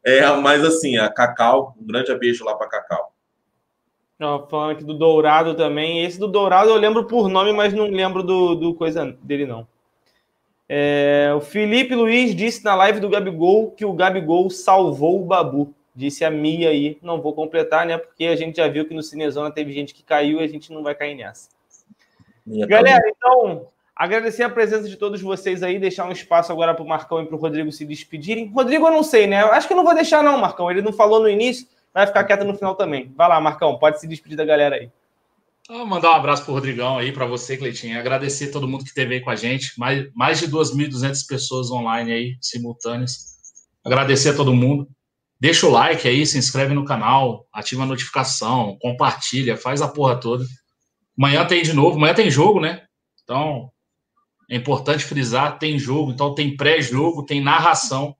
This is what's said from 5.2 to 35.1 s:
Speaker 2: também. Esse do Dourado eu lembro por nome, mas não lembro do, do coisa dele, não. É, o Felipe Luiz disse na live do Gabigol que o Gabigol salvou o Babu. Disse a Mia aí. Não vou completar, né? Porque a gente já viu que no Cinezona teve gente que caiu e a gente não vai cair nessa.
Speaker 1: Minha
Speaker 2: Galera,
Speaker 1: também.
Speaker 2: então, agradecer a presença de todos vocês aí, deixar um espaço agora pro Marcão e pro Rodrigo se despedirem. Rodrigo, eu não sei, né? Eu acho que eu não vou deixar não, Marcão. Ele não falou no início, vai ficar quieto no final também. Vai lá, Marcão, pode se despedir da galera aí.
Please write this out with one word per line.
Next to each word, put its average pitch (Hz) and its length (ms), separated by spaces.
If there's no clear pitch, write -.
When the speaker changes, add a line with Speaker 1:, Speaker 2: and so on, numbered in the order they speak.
Speaker 2:
também. 160 500
Esse 180 140
do 208 80
Dourado 196 420
eu 220 80
lembro 214 280
por 220 220
nome, 190 240
mas 208 220
não 214 140
lembro 190 340
do, 180 320
do 165 220
coisa 156 480
dele, 143 240
não. 113 200
É, 143 680
o 147 60
Felipe 220 520
Luiz 233 420
disse 220 280
na 208 120
live 202 240
do 202 100
Gabigol 190 640
que 214 140
o 196 80
Gabigol 180 560
salvou 185 720
o 175 40
Babu. 143 480
Disse 139 300
a 156 60
Mia 156 380
aí. 151 320
Não 170 200
vou 151 120
completar, 156 520
né? 165 120
Porque - 280
a 165 100
gente 160 220
já 160 100
viu 156 180
que 160 80
no 156 100
Cinezona 147 480
teve 147 220
gente 143 200
que - 100
caiu 151 360
e 165 40
a 151 40
gente 151 260
não 156 100
vai 147 120
cair 147 200
nessa. 120 340
Speaker 1:
Minha 214 220
Speaker 2:
Galera, 247 300
Speaker 1:
também. 220 180
Speaker 2:
então, 233 520
agradecer 220 480
a 240 60
presença 214 400
de 190 80
todos 202 240
vocês 190 420
aí, 185 160
deixar 185 280
um 180 40
espaço 170 400
agora 165 220
pro 165 120
Marcão 160 360
e 156 40
pro 156 120
Rodrigo 156 340
se 151 140
despedirem. 165 680
Rodrigo, 269 360
eu 320 40
não 311 120
sei, 226 240
né? 196 160
Eu 220 100
acho 311 140
que 392 60
eu 349 40
não 359 80
vou 339 100
deixar 311 280
não, 285 140
Marcão. 175 320
Ele 185 120
não 214 100
falou 214 300
no 220 80
início, 240 360
vai 202 120
ficar 202 200
quieto 202 180
no 202 120
final 190 200
também. 139 400
Vai 170 140
lá, 160 100
Marcão, 156 380
pode 151 240
se 165 60
despedir 151 280
da 156 80
galera 147 320
aí. 120 160